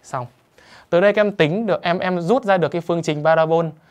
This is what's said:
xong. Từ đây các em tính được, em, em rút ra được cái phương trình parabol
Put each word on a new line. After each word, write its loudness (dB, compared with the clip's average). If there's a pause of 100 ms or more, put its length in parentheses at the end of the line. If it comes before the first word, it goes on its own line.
xong. -10 (640)
Từ 2
đây 4
các 0
em 0
tính 0
được, -2
em, -2
em -2
rút 0
ra 2
được 0
cái -6
phương -4
trình -4
parabol 2 (240)